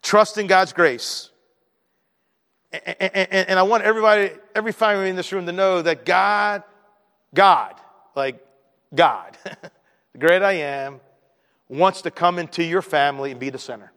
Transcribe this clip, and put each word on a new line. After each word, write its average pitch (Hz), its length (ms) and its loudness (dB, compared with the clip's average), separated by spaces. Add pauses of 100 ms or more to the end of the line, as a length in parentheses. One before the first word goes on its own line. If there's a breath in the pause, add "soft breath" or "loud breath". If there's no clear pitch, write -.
Trust 214 360 2
in 202 100 -6
God's 185 260 2
grace. - 580 -2 (1400)
A-, 160 60 -14
a-, 180 360 -6
a-, 190 360 -2
and 185 100 2
I 185 40 6
want 214 200 2
everybody, 214 480 2 (240)
every 214 160 -4
family 196 380 0
in 185 60 -6
this 180 160 -8
room 185 160 -6
to 175 40 -8
know 185 300 0
that 160 240 -2
God, 202 580 0 (720)
God, 139 420 4 (400)
like 135 280 -6 (500)
God, 127 480 0
<laughs> - 680 -20
the - 80 -20
great 175 240 4
I 196 100 0
am, 139 480 -8 (680)
wants 180 340 -2
to 170 80 -6
come 175 280 -2
into 170 240 -6
your 170 180 -2
family 143 500 -2
and 123 80 -16
be 131 100 -8
the 127 100 -12
center. 104 380 -16